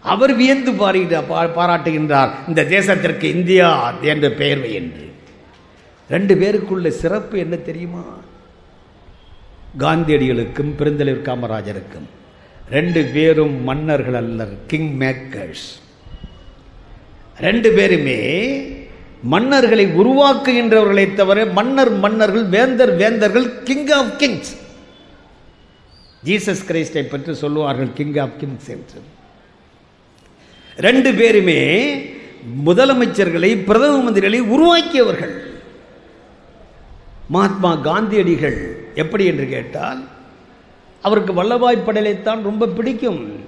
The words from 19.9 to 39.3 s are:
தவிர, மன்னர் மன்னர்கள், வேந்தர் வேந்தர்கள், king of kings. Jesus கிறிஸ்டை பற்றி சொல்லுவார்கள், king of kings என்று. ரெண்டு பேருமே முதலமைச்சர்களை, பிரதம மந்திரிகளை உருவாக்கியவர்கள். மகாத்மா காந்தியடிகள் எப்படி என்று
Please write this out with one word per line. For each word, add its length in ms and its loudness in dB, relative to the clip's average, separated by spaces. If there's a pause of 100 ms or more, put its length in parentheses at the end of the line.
தவிர, 300 4
மன்னர் 480 2
மன்னர்கள், 520 0
வேந்தர் 500 2
வேந்தர்கள், 680 0
king 280 -4
of 140 2
kings. 420 -2 (1800)
Jesus 440 -2
கிறிஸ்டை 340 -4
பற்றி 320 -8
சொல்லுவார்கள், 600 -4
king 260 -4
of 60 -4
kings 400 -12
என்று. 340 -18 (1700)
ரெண்டு 380 4
பேருமே 800 4 (720)
முதலமைச்சர்களை, 960 2
பிரதம 460 2
மந்திரிகளை 320 2
உருவாக்கியவர்கள். 1040 2 (1800)
மகாத்மா 480 0
காந்தியடிகள் 1080 -2 (100)
எப்படி 300 -2
என்று 220 0